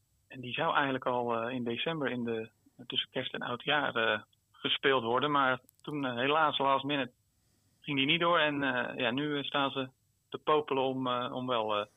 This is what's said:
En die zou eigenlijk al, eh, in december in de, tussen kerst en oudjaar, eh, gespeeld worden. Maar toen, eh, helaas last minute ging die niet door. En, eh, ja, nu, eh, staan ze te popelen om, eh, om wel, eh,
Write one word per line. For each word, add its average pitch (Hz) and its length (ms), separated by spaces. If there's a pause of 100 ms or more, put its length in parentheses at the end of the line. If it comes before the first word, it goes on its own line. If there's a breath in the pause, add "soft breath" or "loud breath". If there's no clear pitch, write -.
(280)
En 135 120
die 123 120
zou 151 220
eigenlijk 135 320
al, 120 300
eh, 117 180
in 120 100
december 131 460
in 123 140
de, 113 240 (380)
tussen - 240
kerst - 240
en 117 80
oudjaar, 131 520
eh, 110 260 (320)
gespeeld 135 500
worden. 127 280
Maar 135 300 (220)
toen, 147 220
eh, 127 120
helaas 147 420
last 135 260
minute 139 260 (720)
ging 147 160
die 135 100
niet 165 140
door. 170 180
En, 147 240
eh, 123 360
ja, 123 120
nu, 143 280
eh, 139 60
staan 139 260
ze 131 180 (400)
te - 100
popelen 147 440
om, 131 240
eh, 123 280
om 127 120
wel, 110 300
eh, 104 80 (120)